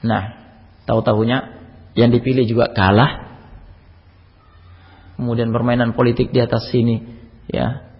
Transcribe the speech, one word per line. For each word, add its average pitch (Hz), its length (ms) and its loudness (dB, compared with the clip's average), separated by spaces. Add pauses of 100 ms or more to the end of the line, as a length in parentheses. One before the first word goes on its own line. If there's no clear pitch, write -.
Nah, 107 320 -4 (560)
tahu-tahunya 113 480 0 (600)
yang 120 160 6
dipilih 127 320 2
juga 117 280 0
kalah. 107 600 2 (1900)
Kemudian 117 320 -2
permainan 117 400 0
politik 123 400 0
di 127 80 2
atas 117 320 -2
sini, 117 240 2 (480)
ya. - 540 -6